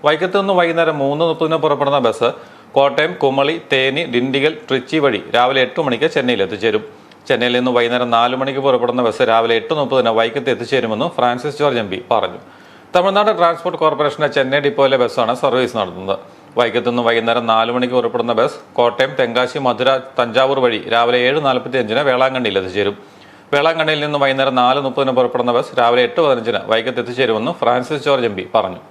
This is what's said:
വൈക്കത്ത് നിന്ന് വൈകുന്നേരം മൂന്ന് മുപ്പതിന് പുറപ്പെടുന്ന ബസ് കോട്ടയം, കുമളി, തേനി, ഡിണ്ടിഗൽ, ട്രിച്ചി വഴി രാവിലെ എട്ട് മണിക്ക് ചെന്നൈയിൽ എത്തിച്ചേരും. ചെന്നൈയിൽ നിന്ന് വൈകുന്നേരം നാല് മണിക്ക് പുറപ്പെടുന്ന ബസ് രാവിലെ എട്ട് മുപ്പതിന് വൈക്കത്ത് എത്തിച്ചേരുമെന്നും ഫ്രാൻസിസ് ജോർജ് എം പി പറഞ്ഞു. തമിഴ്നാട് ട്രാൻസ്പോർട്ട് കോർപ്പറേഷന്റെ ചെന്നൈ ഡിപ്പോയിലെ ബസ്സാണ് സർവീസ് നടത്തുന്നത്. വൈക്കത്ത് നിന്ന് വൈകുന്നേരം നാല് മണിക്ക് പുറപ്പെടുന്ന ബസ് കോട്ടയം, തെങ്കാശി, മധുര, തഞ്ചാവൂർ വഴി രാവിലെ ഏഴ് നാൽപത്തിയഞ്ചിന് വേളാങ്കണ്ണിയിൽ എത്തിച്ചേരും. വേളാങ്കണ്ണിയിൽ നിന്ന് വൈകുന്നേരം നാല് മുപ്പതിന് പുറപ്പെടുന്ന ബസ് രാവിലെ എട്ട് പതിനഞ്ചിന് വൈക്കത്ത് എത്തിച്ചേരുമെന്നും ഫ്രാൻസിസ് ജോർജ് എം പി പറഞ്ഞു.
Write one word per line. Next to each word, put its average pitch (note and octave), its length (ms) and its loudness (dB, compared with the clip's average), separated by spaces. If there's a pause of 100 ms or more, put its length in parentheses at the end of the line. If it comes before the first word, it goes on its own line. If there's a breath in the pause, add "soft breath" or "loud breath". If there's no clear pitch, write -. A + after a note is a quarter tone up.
വൈക്കത്ത് E3+ 340 0
നിന്ന് G3 180 0
വൈകുന്നേരം E3 440 2
മൂന്ന് D3 280 0
മുപ്പതിന് D#3+ 340 -2
പുറപ്പെടുന്ന C#3+ 420 2
ബസ് A#2 220 0 (480 loud breath)
കോട്ടയം, C#3+ 360 2 (100)
കുമളി, C#3 340 0 (160)
തേനി, C3+ 320 0 (100)
ഡിണ്ടിഗൽ, C3+ 400 0 (140)
ട്രിച്ചി C3+ 360 -2
വഴി A2+ 160 2 (160)
രാവിലെ C3 300 4
എട്ട് D#3+ 200 -4
മണിക്ക് C3 280 0
ചെന്നൈയിൽ B2 320 0
എത്തിച്ചേരും. G#2+ 380 -2 (440 loud breath)
ചെന്നൈയിൽ A#2+ 300 0
നിന്ന് B2 200 0
വൈകുന്നേരം A#2+ 400 0
നാല് B2 240 2
മണിക്ക് C3+ 240 -4
പുറപ്പെടുന്ന B2 420 0
ബസ് A#2 240 0
രാവിലെ A2+ 300 2
എട്ട് D#3+ 180 -4
മുപ്പതിന് A#2+ 400 2
വൈക്കത്ത് A#2+ 340 -2
എത്തിച്ചേരുമെന്നും A#2 640 -2
ഫ്രാൻസിസ് B2 440 -2
ജോർജ് B2 220 0
എം F#2+ 80 -8
പി F#2 80 -6 (120)
പറഞ്ഞു. F#2+ 280 -2 (560 loud breath)
തമിഴ്നാട് G3 420 2
ട്രാൻസ്പോർട്ട് E3+ 440 0
കോർപ്പറേഷന്റെ D3 560 0
ചെന്നൈ C3+ 280 0
ഡിപ്പോയിലെ C3+ 360 2
ബസ്സാണ് A#2 300 0 (120)
സർവീസ് B2 340 0
നടത്തുന്നത്. F#2+ 380 -4 (420 loud breath)
വൈക്കത്ത് A#2+ 320 0
നിന്ന് A#2+ 160 -2
വൈകുന്നേരം A#2 460 0
നാല് A2+ 220 2
മണിക്ക് B2 220 -2
പുറപ്പെടുന്ന A#2 420 -2
ബസ് C3 200 -2 (180)
കോട്ടയം, C3 440 0
തെങ്കാശി, B2 460 -2
മധുര, B2 220 0 (300)
തഞ്ചാവൂർ C3 460 2
വഴി A2+ 140 0 (140)
രാവിലെ A#2+ 340 2
ഏഴ് C#3+ 200 2
നാൽപത്തിയഞ്ചിന് B2+ 600 -2
വേളാങ്കണ്ണിയിൽ B2+ 520 0
എത്തിച്ചേരും. G2 360 -2 (560 loud breath)
വേളാങ്കണ്ണിയിൽ D#3 520 0
നിന്ന് D3 180 -2
വൈകുന്നേരം C3+ 380 0
നാല് C3 260 2
മുപ്പതിന് C3 300 -2
പുറപ്പെടുന്ന B2 400 0
ബസ് - 240 -2
രാവിലെ A#2+ 280 4
എട്ട് - 180 -2
പതിനഞ്ചിന് A#2 340 0 (120)
വൈക്കത്ത് A#2 320 0
എത്തിച്ചേരുമെന്നും A#2+ 580 -2
ഫ്രാൻസിസ് B2 440 0
ജോർജ് B2+ 240 2
എം G2 80 -8
പി F#2 60 -8 (100)
പറഞ്ഞു. F#2+ 260 0 (100)